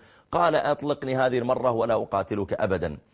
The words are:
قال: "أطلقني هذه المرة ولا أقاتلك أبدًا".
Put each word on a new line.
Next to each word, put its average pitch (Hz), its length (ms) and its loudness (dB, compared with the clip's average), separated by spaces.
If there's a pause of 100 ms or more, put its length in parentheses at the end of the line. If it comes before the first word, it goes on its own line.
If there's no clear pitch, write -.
(320)
قال: 170 220 2
"أطلقني 143 600 -2
هذه 131 220 2
المرة 123 320 0
ولا 113 240 2
أقاتلك 101 580 -2
أبدًا". 87 460 -2 (160)